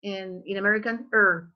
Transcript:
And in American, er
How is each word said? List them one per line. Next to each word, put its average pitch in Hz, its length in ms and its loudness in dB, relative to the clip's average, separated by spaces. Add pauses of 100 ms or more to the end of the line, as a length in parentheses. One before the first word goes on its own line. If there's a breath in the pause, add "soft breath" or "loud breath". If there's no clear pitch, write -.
And 190 420 -10
in 196 120 -6
American, 214 540 -2
er 180 440 4